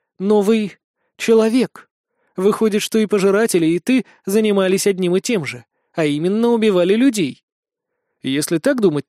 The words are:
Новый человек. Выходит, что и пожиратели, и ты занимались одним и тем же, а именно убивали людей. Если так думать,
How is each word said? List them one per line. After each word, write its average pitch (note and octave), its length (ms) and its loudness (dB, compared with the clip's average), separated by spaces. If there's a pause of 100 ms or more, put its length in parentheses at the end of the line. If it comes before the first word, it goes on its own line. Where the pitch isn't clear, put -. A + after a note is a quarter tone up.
(180)
Новый G#3 600 0 (380)
человек. A3 720 0 (480)
Выходит, G3+ 460 0
что - 160 -2
и A3 80 0
пожиратели, G3 600 0
и E3+ 120 0
ты B3+ 260 0 (220)
занимались G3 600 0
одним F#3 300 0
и F#3+ 40 -2
тем G3 240 -4
же, B2 200 -12 (280)
а E3 120 -2
именно F3+ 440 0
убивали G#3 460 2
людей. A3 480 0 (800)
Если D3 360 -2
так C4 220 -2
думать, D3+ 280 0